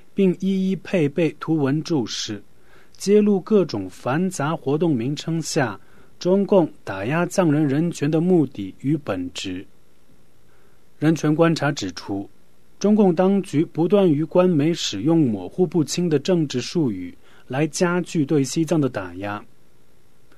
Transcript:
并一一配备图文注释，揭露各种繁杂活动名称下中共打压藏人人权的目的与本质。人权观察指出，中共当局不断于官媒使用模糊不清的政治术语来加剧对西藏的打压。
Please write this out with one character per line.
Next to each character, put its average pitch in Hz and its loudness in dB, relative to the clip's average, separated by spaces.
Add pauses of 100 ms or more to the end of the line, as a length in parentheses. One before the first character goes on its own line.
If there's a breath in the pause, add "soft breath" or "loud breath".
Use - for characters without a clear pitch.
(140 soft breath)
并 185 2
一 190 0
一 190 -2
配 165 -2
备 151 -2
图 160 -2
文 147 0
注 147 -2
释， - -10 (540 soft breath)
揭 208 2
露 208 2
各 196 2
种 98 -6
繁 156 -2
杂 156 -4
活 143 -2
动 165 0
名 123 -2
称 165 -6
下 120 -4 (420 soft breath)
中 190 2
共 180 4 (140)
打 95 -6
压 165 0
藏 175 2
人 151 2
人 151 0
权 147 -4
的 156 2
目 175 4
的 98 -10
与 143 0
本 92 -6
质。 92 -10 (1300 soft breath)
人 156 2
权 151 0
观 165 4
察 147 -2
指 - -8
出， 98 -8 (500)
中 208 4
共 202 4
当 190 2
局 151 0
不 170 -2
断 190 4
于 151 2
官 180 4
媒 165 2
使 - -6
用 165 4
模 104 0
糊 180 0
不 165 0
清 175 -2
的 151 2
政 165 0
治 127 -4
术 143 -2
语 90 -10 (300 soft breath)
来 139 -2
加 175 0
剧 160 -2
对 147 2
西 165 -2
藏 160 0
的 135 0
打 95 -8
压。 101 -8 (920 soft breath)